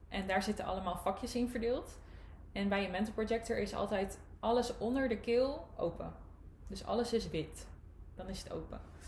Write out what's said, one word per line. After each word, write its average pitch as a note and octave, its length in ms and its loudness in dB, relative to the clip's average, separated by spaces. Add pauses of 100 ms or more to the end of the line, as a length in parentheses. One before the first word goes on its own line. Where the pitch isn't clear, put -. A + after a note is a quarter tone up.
En F#3+ 180 -2
daar F#3+ 160 4
zitten G#3 220 0
allemaal F#3 320 0
vakjes G3+ 380 0
in A#3+ 140 2
verdeeld. A#3 500 0 (520)
En G3 180 2
bij G3 160 4
een F3+ 60 -2
mental G#3+ 220 2
projector A3+ 440 2
is G3+ 160 0
altijd G3+ 460 0 (200)
alles A#3+ 380 4
onder B3+ 320 2
de G#3 100 2
keel C4 480 4 (100)
open. E3 360 -2 (540)
Dus F#3+ 180 -6
alles A3+ 280 2
is G3+ 160 4
wit. - 380 -2 (480)
Dan F#3 140 -8
is G3 140 -6
het - 80 -8
open. D#3+ 300 -6 (260)